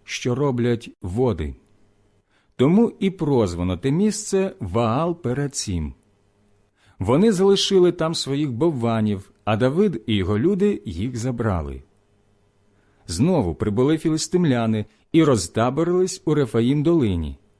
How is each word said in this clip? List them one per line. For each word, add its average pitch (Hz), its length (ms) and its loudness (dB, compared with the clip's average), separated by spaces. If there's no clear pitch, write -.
що - 320 -4
роблять 120 540 -2
води". 90 540 -2
Тому 185 440 4
і 190 100 2
прозвано 95 680 0
те 131 140 -2
місце 190 680 -2
Ваал-Перацім. 123 1300 -4
Вони 143 320 4
залишили 190 600 4
там 165 240 -2
своїх 139 360 -4
бовванів, 113 800 -2
а 107 120 0
Давид 143 500 0
і 113 80 0
його 98 240 0
люди 196 460 0
їх 123 320 -6
забрали. 101 680 -4
Знову 101 480 0
прибули 123 420 0
філистимляни 143 880 0
і 165 120 6
розтаборились 147 1000 0
у 156 80 0
Рефаїм 135 500 2
долині. 98 540 0